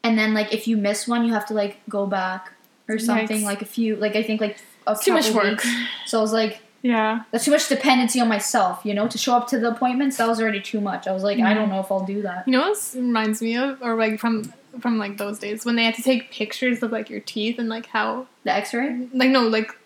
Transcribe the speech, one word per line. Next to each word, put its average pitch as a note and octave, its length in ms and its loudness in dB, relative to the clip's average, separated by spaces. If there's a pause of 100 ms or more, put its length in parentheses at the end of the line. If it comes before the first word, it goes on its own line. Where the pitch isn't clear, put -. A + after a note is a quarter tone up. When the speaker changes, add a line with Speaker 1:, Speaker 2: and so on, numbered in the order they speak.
Speaker 1:
And A3+ 140 2
then, G#3+ 160 2
like, G#3+ 200 0
if A3 140 -4
you A3+ 100 2
miss G#3 300 -2
one, A#3+ 180 0
you A#3 80 0
have G#3+ 140 0
to, A3 60 -6
like, G3+ 260 -2 (100)
go G#3 160 -2
back F#3+ 460 -4 (380)
or A3+ 100 -2
something, A3 420 0
Speaker 2:
Yikes. G3+ 100 -2
Speaker 1:
like, G3+ 100 -6
a G#3+ 40 -8
few, A3 320 0
like, G#3 180 -2
I G#3+ 80 2
think, A3 180 -2
like, G#3 160 -2 (300)
a - 60 2
Speaker 2:
It's G#3+ 100 -2
too F#4 100 4
much D#4+ 120 4
Speaker 1:
couple A3 160 2
Speaker 2:
work. G3+ 80 4 (140)
Speaker 1:
weeks. A#3+ 40 0 (380)
So A3+ 140 0
I - 20 4
was G#3+ 120 0
like, A3 260 0 (240)
Speaker 2:
Yeah. A3+ 380 2 (100)
Speaker 1:
"That's A#3 140 -2
too C#4+ 60 4
much D4+ 160 4
dependency B3+ 540 4
on A#3+ 60 4
myself," G3+ 560 0
you G#3 100 -2
know? G#3 140 0
To A#3 100 -4
show B3 180 2
up B3 140 4
to C4+ 100 2
the A#3 100 2
appointments, B3+ 480 0
that A#3 100 2
was A3+ 120 2
already G#3+ 220 0
too G#3+ 180 -4
much. G3+ 280 -4
I F#3+ 40 -2
was F#3+ 120 -2
like, G3+ 160 2
"I - 20 4
Speaker 2:
Mm-hmm. G#3+ 140 6
Speaker 1:
don't G#3+ 140 2
know G3 100 -2
if F#3+ 120 -4
I'll F#3+ 140 0
do G3+ 160 -4
that." F#3 260 -8
Speaker 2:
You C4 60 2
know B3+ 80 4
what G4 140 2
this - 200 -8
reminds A3+ 460 0
me A3+ 160 -2
of? C4+ 240 -2
Or, A#3 140 0
like, A3 240 2
from, A3+ 340 -2 (260)
from, A#3 200 0
like, G3+ 180 -6
those G#3 220 -6
days G#3 260 -8
when A#3+ 100 2
they A#3 100 4
had A3+ 100 2
to A#3 80 -10
take B3+ 280 2
pictures A#3 520 -2
of, A3 80 -2
like, A3 180 -4
your G#3 120 -8
teeth A3+ 360 -4
and, A#3 120 -4
like, A3+ 180 -8
how A3 400 -2 (160)
Speaker 1:
The F#3 100 0
x-ray? B3 600 -2
Speaker 2:
Like, B3+ 180 4
no, B3+ 160 6
like, A3 240 0 (140)